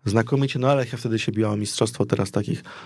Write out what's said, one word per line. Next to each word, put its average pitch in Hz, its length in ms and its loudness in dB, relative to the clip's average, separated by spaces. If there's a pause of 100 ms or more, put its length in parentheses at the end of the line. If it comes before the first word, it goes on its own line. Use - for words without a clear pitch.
znakomicie. 127 540 2
No 127 80 2
ale 139 140 4
Lechia 117 160 -4
wtedy 113 220 0
się - 120 -4
biła 107 180 2
o 104 80 0
mistrzostwo, 104 480 0
teraz - 260 0
takich - 320 -2 (220)